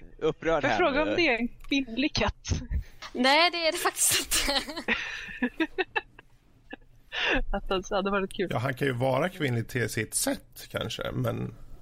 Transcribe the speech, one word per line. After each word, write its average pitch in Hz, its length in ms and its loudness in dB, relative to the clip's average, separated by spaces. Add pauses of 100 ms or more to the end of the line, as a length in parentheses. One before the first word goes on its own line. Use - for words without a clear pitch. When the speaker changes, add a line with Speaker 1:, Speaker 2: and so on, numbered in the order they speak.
(180)
Speaker 1:
<laughs> - 0 -
Speaker 2:
upprörd 160 440 2
Speaker 3:
Får 285 80 2
jag 107 60 4
Speaker 2:
här - 20 -
Speaker 3:
fråga 302 260 4
Speaker 2:
nu. 302 60 0
Speaker 3:
om 311 60 0
det 339 120 4
är 240 100 2
en 240 100 -2
kvinnlig 262 640 -2
katt? - 340 -2 (640)
Speaker 1:
Nej, 294 380 6
det 339 180 -2
är 311 40 2
det 349 60 -4
faktiskt - 420 2
inte. 277 420 0 (3000)
Speaker 3:
<laughs> 208 60 0
Att - 140 -4
alltså, 190 240 -2
det 196 40 2
hade 196 120 0
varit 196 220 0
kul. - 200 -2
Speaker 4:
Ja, 117 60 0
han 127 160 0
kan 139 140 0
ju 131 60 2
vara 131 340 2
kvinnlig 123 400 0
till 117 200 0
sitt - 260 -4
sätt, - 560 -2
kanske, - 420 -4
men 117 420 -2 (260)